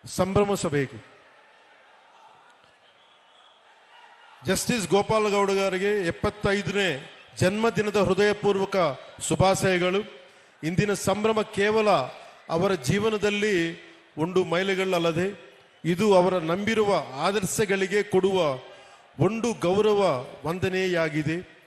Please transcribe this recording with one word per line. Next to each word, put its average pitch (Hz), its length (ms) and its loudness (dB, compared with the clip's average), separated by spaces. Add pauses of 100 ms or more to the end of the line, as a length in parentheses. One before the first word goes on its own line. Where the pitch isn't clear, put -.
ಸಂಭ್ರಮಿಸಬೇಕು. 185 920 -2 (3500)
ಜಸ್ಟಿಸ್ 190 420 -2
ಗೋಪಾಲಗೌಡ 202 640 2
ಅವರಿಗೆ 196 560 0
ಎಪ್ಪತ್ತೈದನೇ 196 1040 -2 (280)
ಜನ್ಮದಿನದ 208 560 0
ಹೃದಯಪೂರ್ವಕ 196 800 2 (520)
ಶುಭಾಶಯಗಳು. 185 920 2 (440)
ಇಂದಿನ 190 300 0
ಸಂಭ್ರಮ 208 480 0
ಕೇವಲ 214 480 0 (600)
ಅವರ 180 240 0
ಜೀವನದಲ್ಲಿ 208 840 0 (600)
ಒಂದು 180 260 0
ಮೈಲಿಗಲ್ಲದೆ, 180 1040 -2 (360)
ಇದು 185 300 4
ಅವರ 185 220 4
ನಂಬಿರುವ 196 680 0 (120)
ಆದರ್ಶಗಳಿಗೆ 196 880 0
ಕೊಡುವ 185 560 2 (600)
ಒಂದು 220 340 2
ಗೌರವ 180 760 2 (180)
ವಂದನೆಯಾಗಿದೆ. 170 1200 -2